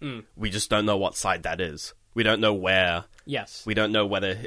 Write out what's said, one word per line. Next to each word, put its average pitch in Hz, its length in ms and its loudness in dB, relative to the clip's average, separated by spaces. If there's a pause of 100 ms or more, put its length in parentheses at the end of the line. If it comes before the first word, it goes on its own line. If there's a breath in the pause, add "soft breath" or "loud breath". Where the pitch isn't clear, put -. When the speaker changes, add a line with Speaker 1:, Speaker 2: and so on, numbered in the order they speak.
Speaker 1:
Mm. 127 240 -10 (100)
Speaker 2:
We 107 140 -4
just 101 200 -4
don't 107 160 2
know 104 120 2
what 95 180 -2
side 90 280 -2
that 85 160 -4
is. 78 340 -8 (200)
We 113 100 0
don't 107 180 4
know 107 120 6
where. 92 520 2 (200)
Speaker 1:
Yes. 131 400 -8
Speaker 2:
We 107 80 -2
don't 107 180 2
know 107 140 2
whether 98 420 -2